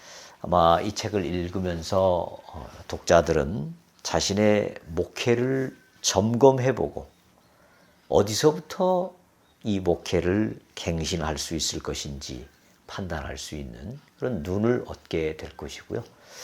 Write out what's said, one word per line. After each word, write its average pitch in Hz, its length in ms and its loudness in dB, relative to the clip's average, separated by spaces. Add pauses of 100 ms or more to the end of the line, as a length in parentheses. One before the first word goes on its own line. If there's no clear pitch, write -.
(400)
아마 85 400 6
이 98 120 -4
책을 101 320 -2
읽으면서, 90 1200 0
어, - 220 -14 (200)
독자들은 85 880 2 (280)
자신의 101 760 2 (100)
목회를 123 920 -2 (240)
점검해보고 123 1080 4 (1000)
어디서부터 170 1040 2 (500)
이 101 160 0
목회를 90 800 0 (160)
갱신할 78 600 -4
수 - 180 -6
있을 78 240 -4
것인지 67 680 -10 (400)
판단할 78 500 -8
수 - 200 -12
있는 71 420 -12 (200)
그런 123 240 -4
눈을 107 440 0
얻게 78 500 -4
될 - 200 -16
것이고요. - 480 -8 (400)